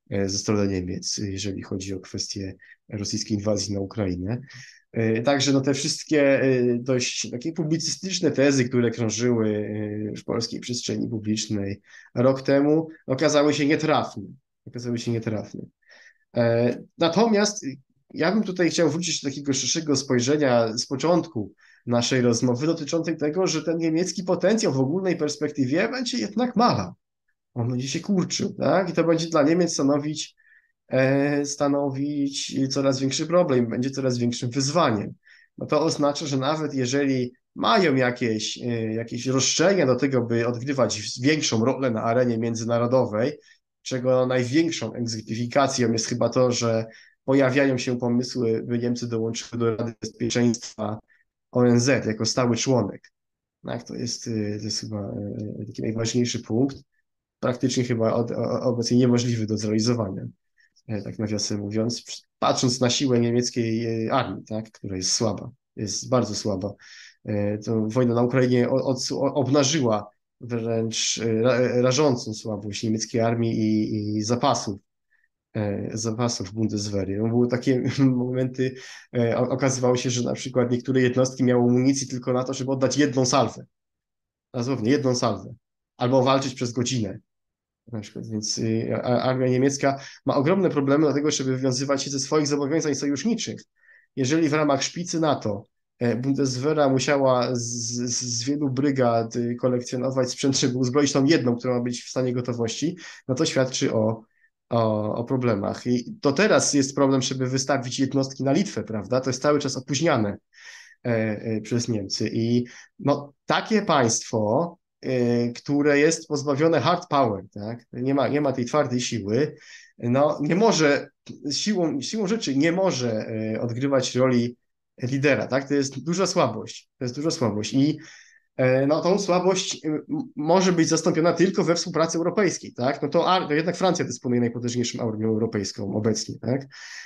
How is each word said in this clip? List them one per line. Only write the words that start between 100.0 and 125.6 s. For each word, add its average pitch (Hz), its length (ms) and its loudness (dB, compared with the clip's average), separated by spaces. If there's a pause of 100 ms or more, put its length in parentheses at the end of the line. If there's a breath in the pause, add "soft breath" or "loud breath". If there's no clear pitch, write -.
sprzęt, 139 280 0
żeby 127 200 0
uzbroić 135 340 2
tą 135 120 4
jedną, 131 320 2
która 123 180 -2
ma 123 60 0
być 120 240 -6
w - 40 -16
stanie 127 240 -2
gotowości, 123 640 -4 (320 loud breath)
no 131 60 0
to 160 120 0
świadczy 135 460 0
o, 113 300 0 (480 soft breath)
o, 107 440 0
o 117 100 -4
problemach. 113 600 -2
I 120 340 -2
to 143 120 2
teraz 160 420 4
jest 139 200 2
problem, 135 280 2
żeby 131 240 -2
wystawić 131 540 -2
jednostki 135 440 -2
na 135 80 2
Litwę, 151 320 0
prawda? 110 360 -2
To 131 100 -4
jest 123 120 -4
cały 147 160 4
czas 135 180 -2
opóźniane, 127 600 0 (720 loud breath)
e, 123 40 0
e, 110 500 -2
przez 117 280 -2
Niemcy. 107 440 -2
I, 117 320 2 (340 loud breath)
no, - 340 -2 (140)
takie 196 360 2
państwo, 123 960 2 (220)
e, 120 520 0
które 143 460 2
jest 160 300 2
pozbawione 147 520 2
hard 170 280 0
power, 113 360 0 (100)
tak? 110 380 -10
Nie 127 220 -2
ma, 131 140 2
nie 139 120 0
ma 139 120 0
tej 123 120 -2
twardej 127 360 0
siły, 120 560 -2 (420 loud breath)
no, 139 440 2
nie 156 140 0
może, 160 520 4 (440)
siłą, 165 480 -2
siłą 208 260 -4
rzeczy 185 300 -2
nie 160 160 4
może, 123 540 0 (280)
e, 113 60 -4
odgrywać 123 540 0
roli 123 420 2 (460)
lidera, 131 440 2
tak? 139 220 -2